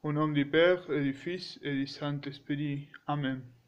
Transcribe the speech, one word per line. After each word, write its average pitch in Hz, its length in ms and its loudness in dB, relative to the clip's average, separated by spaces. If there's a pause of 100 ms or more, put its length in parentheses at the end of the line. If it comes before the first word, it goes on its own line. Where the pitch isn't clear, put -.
Au 151 100 -2
nom 151 140 2
du 143 180 2
Père 170 460 4
et 147 100 2
du 139 120 2
Fils 180 500 -8
et 143 100 -2
du 135 140 0
Saint-Esprit. 143 1000 -6 (200)
Amen. 135 340 0 (260)